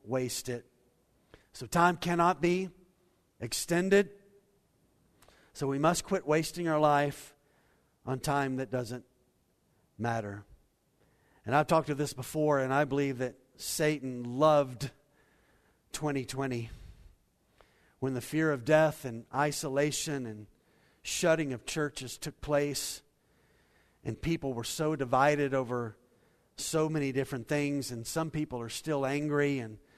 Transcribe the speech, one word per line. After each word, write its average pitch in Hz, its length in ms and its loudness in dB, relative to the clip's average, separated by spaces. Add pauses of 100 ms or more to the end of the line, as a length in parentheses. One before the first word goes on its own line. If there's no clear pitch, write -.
waste 127 460 -4
it. 120 160 -6 (880)
So - 140 -12
time 175 320 4
cannot 175 420 2
be 175 300 2 (680)
extended. 190 680 2 (1400)
So - 140 -6
we 135 120 -2
must 165 260 2
quit 190 220 -2
wasting 160 400 2
our 156 140 2
life 147 540 4 (720)
on 127 140 -4
time 139 360 0
that 127 140 -4
doesn't 123 340 -4 (960)
matter. 104 460 -4 (1000)
And 113 80 0
I've 151 140 4
talked 160 180 4
to 147 80 -2
this 143 180 -2
before, 151 460 0
and 131 160 0
I 143 100 4
believe 139 340 0
that 127 180 -4 (200)
Satan 127 840 -4
loved 143 520 4 (1000)
twenty 139 320 -2
twenty 123 460 -4 (1300)
when 131 140 -2
the 120 60 -4
fear 156 300 0
of 127 140 -2
death 156 400 4
and 117 280 -8
isolation 143 920 -2
and 107 220 -12 (540)
shutting 160 500 2
of 117 120 -8
churches 143 540 -6
took - 220 -10
place, 147 600 -2 (1040)
and 117 160 -6
people 160 320 -2
were 117 120 -6
so 156 320 -2
divided 139 580 4
over 120 420 -2 (600)
so 156 320 0
many 147 240 0
different 127 340 -4
things, 143 440 -2
and 117 160 -8
some 160 240 -2
people 151 300 -4
are 117 80 -8
still 139 380 -2
angry, 143 540 0
and 110 180 -8 (200)